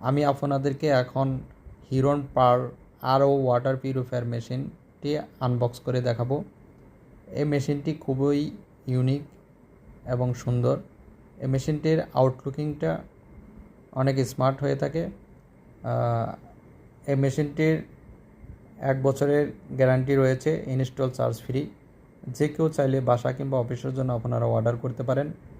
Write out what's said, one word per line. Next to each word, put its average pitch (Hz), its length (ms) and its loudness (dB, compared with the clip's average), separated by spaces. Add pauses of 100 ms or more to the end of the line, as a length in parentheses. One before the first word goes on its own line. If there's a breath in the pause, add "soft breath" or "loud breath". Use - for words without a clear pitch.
আমি 139 240 2
আপনাদেরকে 139 640 0
এখন 131 520 2 (500)
হিরন 139 320 2 (120)
পার 123 360 4 (320)
আরও 139 420 4
ওয়াটার 127 320 2
পিউরিফায়ার 127 480 -4
মেশিনটি 127 920 -6 (220)
আনবক্স 123 400 0
করে 127 200 -2
দেখাবো। 123 440 -2 (800)
এই - 180 -4
মেশিনটি 143 500 0
খুবই 143 560 0 (360)
ইউনিক 131 360 0 (840)
এবং 123 300 -2
সুন্দর। 123 440 0 (600)
এই 131 80 -4
মেশিনটির 151 540 0 (120)
আউটলুকিংটা 143 840 0 (960)
অনেক 131 340 2
স্মার্ট 135 340 0
হয়ে 139 160 0
থাকে। 147 280 -2
আহ, - 1300 -6 (720)
এই 143 100 2
মেশিনটির 151 680 0 (960)
এক 131 240 0
বছরের 143 500 2 (240)
গ্যারান্টি 131 380 4
রয়েছে, 135 520 2
ইনস্টল 131 440 -2
চার্জ 120 320 -2
ফ্রি। 131 280 -4 (580)
যে 143 200 0
কেউ 160 200 0
চাইলে 135 320 2
বাসা 123 320 2
কিংবা 135 260 -2
অফিসের 127 360 -4
জন্য 131 180 -2
আপনারা 117 320 -2
অর্ডার 117 320 2
করতে 123 260 -6
পারেন। 131 300 -2 (280)